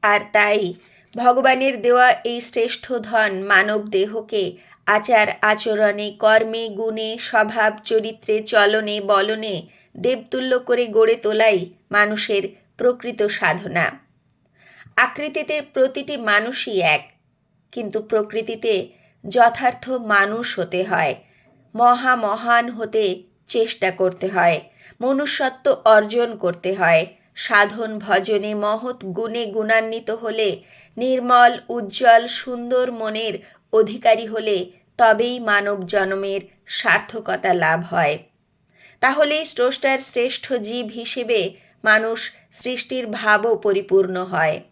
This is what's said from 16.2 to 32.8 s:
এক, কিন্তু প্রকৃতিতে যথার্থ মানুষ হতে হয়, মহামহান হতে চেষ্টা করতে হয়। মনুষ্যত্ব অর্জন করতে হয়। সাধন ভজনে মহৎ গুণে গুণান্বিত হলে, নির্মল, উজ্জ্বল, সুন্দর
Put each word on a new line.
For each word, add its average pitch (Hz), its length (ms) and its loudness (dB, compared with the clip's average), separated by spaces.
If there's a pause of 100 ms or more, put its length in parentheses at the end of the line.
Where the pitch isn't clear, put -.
এক, 151 200 2 (680)
কিন্তু 214 300 -8
প্রকৃতিতে 220 720 -2 (500)
যথার্থ 240 600 2 (220)
মানুষ 208 400 0 (100)
হতে 180 280 -4
হয়, 165 300 0 (600)
মহামহান 240 960 2
হতে 214 340 -4 (420)
চেষ্টা 226 440 -2
করতে 185 360 -2
হয়। 175 320 2 (420)
মনুষ্যত্ব 269 840 -2
অর্জন 220 520 4
করতে 185 380 -4
হয়। 170 320 2 (280)
সাধন 214 640 -2
ভজনে 202 560 -2
মহৎ 220 500 -4
গুণে 220 420 -6
গুণান্বিত 220 640 -2
হলে, 220 520 -4 (340)
নির্মল, 247 640 4 (100)
উজ্জ্বল, 233 580 4
সুন্দর 247 640 -4